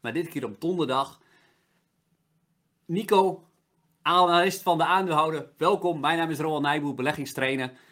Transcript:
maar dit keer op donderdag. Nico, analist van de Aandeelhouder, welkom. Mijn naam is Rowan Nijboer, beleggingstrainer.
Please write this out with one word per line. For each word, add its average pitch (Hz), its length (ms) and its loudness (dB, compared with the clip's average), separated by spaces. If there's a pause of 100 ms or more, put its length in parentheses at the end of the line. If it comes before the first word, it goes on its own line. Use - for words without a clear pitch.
maar 117 120 -6
dit 165 140 -4
keer 139 180 -8
op 107 160 -12
donderdag. 139 600 -4 (1600)
Nico, 190 640 0 (540)
analist 175 600 4
van 170 160 2
de 160 80 2
Aandeelhouder, 160 720 0
welkom. 175 420 0
Mijn 156 180 2
naam 165 120 0
is 151 100 -4
Rowan 156 220 -2
Nijboer, 143 340 -2
beleggingstrainer. 131 760 -4 (200)